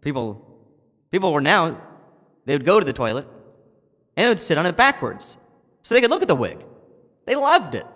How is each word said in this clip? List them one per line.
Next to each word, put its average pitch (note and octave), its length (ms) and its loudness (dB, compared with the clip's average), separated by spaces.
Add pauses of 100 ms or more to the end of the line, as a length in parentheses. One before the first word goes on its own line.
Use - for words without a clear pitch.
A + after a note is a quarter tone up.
People, A#2+ 440 -6 (640)
people F#3 220 0
were D3 80 2
now, E3 400 2 (640)
they C3+ 100 -2
would C#3 100 -2
go F#3 140 4
to F#3 80 2
the C3+ 60 -6
toilet, A#2+ 340 -4 (880)
and F#3 80 0
they A#3+ 40 4
would A3 120 2
sit D#3 180 0
on E3 80 0
it E3+ 100 -2
backwards, C#3+ 600 -2 (460)
so - 120 -6
they B3+ 60 6
could A#3+ 100 2
look D#4+ 120 0
at - 60 -4
the E3+ 80 4
wig. F#2+ 280 -6 (640)
They - 80 0
loved C#4 400 2
it. G#2+ 220 -8